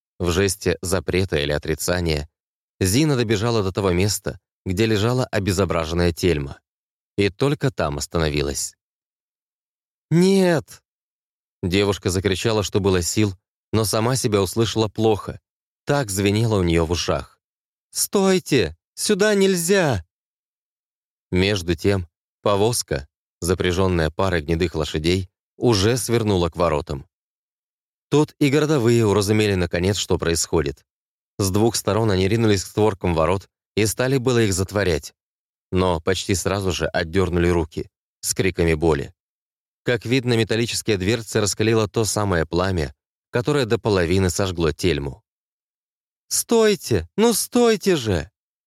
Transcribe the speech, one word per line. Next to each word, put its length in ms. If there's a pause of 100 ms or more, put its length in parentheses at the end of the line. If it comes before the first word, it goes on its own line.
(200)
в 120
жесте 500
запрета 560
или 140
отрицания, 800 (500)
Зина 360
добежала 480
до 80
того 200
места, 480 (260)
где 200
лежала 400
обезображенная 880
Тельма. 480 (580)
И 120
только 420
там 260
остановилась. 760 (1300)
"Нет!" 760 (800)
Девушка 480
закричала, 540
что 160
было 220
сил, 340 (360)
но 140
сама 300
себя 260
услышала 460
плохо. 520 (460)
Так 240
звенело 500
у 40
нее 220
в 60
ушах. 480 (520)
"Стойте! 840 (200)
Сюда 400
нельзя!" 680 (1300)
Между 420
тем, 320 (360)
повозка, 640 (340)
запряженная 680
парой 300
гнедых 340
лошадей, 560 (260)
уже 400
свернула 520
к 60
воротам. 520 (1040)
Тут 260
и 140
городовые 560
уразумели 480
наконец, 420
что 220
происходит. 640 (540)
С 100
двух 260
сторон 360
они 160
ринулись 360
к 40
створкам 480
ворот 340 (260)
и 120
стали 300
было 260
их 100
затворять, 640 (560)
но 280
почти 360
сразу 360
же 140
отдернули 640
руки 420 (320)
с 140
криками 400
боли. 360 (720)
Как 220
видно, 320
металлические 600
дверцы 440
раскалило 460
то 180
самое 400
пламя, 480 (380)
которое 340
до 140
половины 500
сожгло 420
Тельму. 520 (1040)
"Стойте! 920
Ну 160
стойте 640
же!" 340 (380)